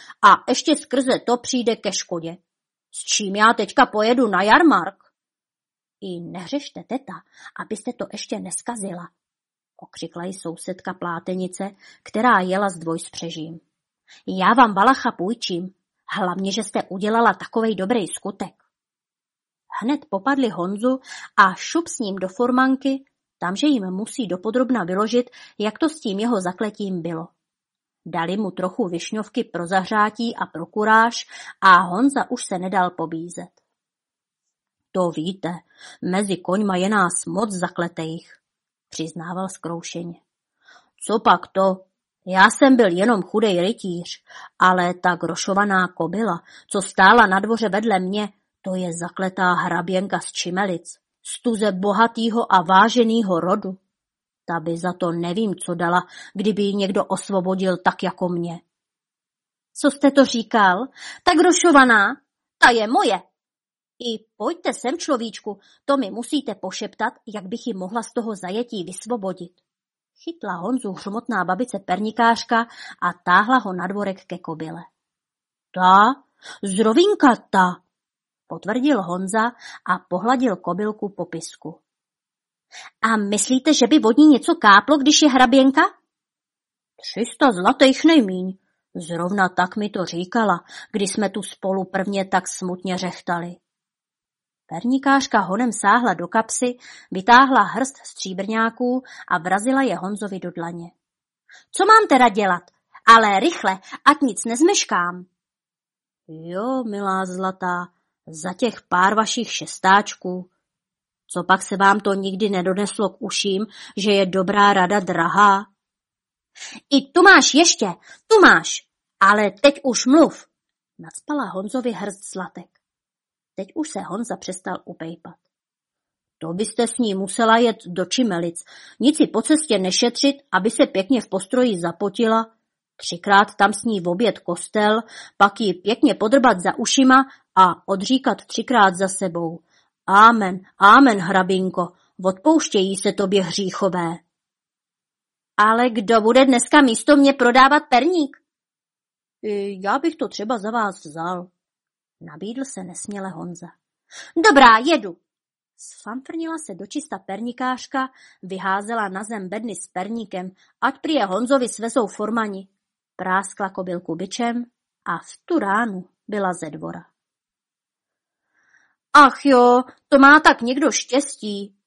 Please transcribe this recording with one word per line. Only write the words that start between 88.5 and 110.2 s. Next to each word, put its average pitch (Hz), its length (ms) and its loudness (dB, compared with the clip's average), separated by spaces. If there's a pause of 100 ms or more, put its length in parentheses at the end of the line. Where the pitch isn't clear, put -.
Zrovna 180 540 -2
tak 180 280 -4
mi 208 140 -6
to 190 140 -6
říkala, 180 600 -4 (280)
když 196 200 -4
jsme 202 180 -2
tu 196 120 -8
spolu 190 420 -6
prvně 190 400 -4
tak 190 240 -2
smutně 180 500 -8
řechtali. 175 580 -8 (1080)
Perníkářka 269 720 0
honem 202 320 -2
sáhla 214 420 2
do 170 140 -8
kapsy, 247 500 -2 (320)
vytáhla 240 520 4
hrst 202 340 -6
stříbrňáků 226 1080 -6 (260)
a 180 100 0
vrazila 202 440 -2
je 233 140 -2
Honzovi 196 420 -10
do 175 120 -12
dlaně. 170 400 -12 (840)
Co 392 140 -2
mám 427 220 8
teda 254 200 6
dělat? 190 340 0 (540)
Ale 202 240 4
rychle, 208 380 -2 (260)
ať 294 180 4
nic 226 220 -4
nezmeškám. 226 800 0 (1040)
Jo, 185 560 -6
milá 196 420 -4
zlatá, 180 640 -6 (380)
za 160 260 -10
těch 214 300 -4
pár 185 320 2
vašich 214 380 -2
šestáčků. 190 1000 -2 (760)